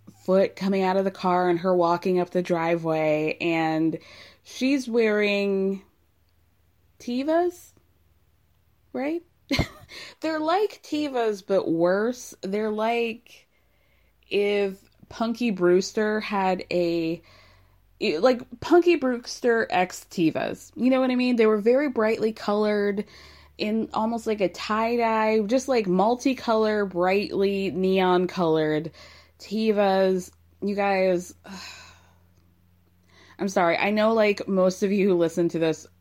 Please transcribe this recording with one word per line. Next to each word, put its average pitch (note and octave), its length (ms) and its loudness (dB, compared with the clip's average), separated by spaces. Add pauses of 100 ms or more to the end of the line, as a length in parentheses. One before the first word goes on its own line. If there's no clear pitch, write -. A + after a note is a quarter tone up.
(240)
foot F#3+ 300 2
coming F#3+ 280 0
out F#3 120 2
of F#3+ 100 2
the G3 60 -2
car F3+ 380 0
and E3+ 100 2
her F#3 160 2
walking F3 440 2
up F3 100 -2
the F3+ 140 -2
driveway, D#3+ 960 0
and D#3+ 560 0 (460)
she's C4 440 -2
wearing G3+ 960 0 (1160)
Tevas, D#4 720 -2 (1200)
right? D4+ 300 -6 (260)
<laughs> C4+ 80 -2 (640)
They're D#4 180 -4
like F4+ 440 -2
Tevas, B3 640 -4
but F#3+ 220 0
worse. F#3 720 -2
They're G#3+ 300 -4
like A3+ 760 -4 (800)
if G3+ 480 0 (300)
Punky A#3 440 -2
Brewster F#3+ 680 2
had F#3+ 520 -2
a, E3+ 500 -2 (800)
like, A3+ 400 2 (180)
Punky E4+ 360 4
Brewster A#3+ 720 -2
X - 400 -2
Tevas. - 640 -2
You B3+ 140 0
know C4 100 4
what C4 120 0
I B3+ 40 0
mean? B3 200 0
They A3+ 100 4
were G#3+ 140 2
very B3+ 300 2
brightly A3 440 -2
colored G#3 720 -2 (540)
in A3 340 -2
almost, A3+ 320 -4
like, G#3+ 160 -2
a F3 80 2
tie-dye, A3 920 0
just, B3 260 0
like, A#3+ 180 2
multicolor, G#3+ 1040 0
brightly G3 800 0
neon F#3 560 2
colored D#3+ 640 0 (480)
Tevas. G3 920 0 (300)
You G3 140 -4
guys, F#3+ 600 0 (920)
<sighs> - 1120 -20
I'm G3+ 100 -4
sorry. F3 280 2
I G3+ 140 0
know, G#3+ 220 2
like, G#3 340 2
most F#3 340 2
of G3 100 0
you G3+ 180 2
who F3+ 60 4
listen E3+ 340 2
to E3+ 100 -4
this D#3+ 260 -2 (160)